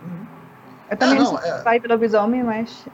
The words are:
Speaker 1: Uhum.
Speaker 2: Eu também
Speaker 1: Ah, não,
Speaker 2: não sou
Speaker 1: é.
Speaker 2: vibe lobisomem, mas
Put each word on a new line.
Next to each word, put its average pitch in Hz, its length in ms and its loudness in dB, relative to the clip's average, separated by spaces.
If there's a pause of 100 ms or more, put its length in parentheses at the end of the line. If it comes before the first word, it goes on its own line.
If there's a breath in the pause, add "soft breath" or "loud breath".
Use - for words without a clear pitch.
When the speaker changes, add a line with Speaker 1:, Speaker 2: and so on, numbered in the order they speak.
Speaker 1:
Uhum. 180 220 -12 (640)
Speaker 2:
Eu 202 80 -4
também 262 220 4
Speaker 1:
Ah, 277 40 4
não, 220 100 2
Speaker 2:
não - 60 -4
sou 170 100 -4
Speaker 1:
é. 139 140 -6
Speaker 2:
vibe 233 240 0
lobisomem, 226 560 2
mas 226 500 -6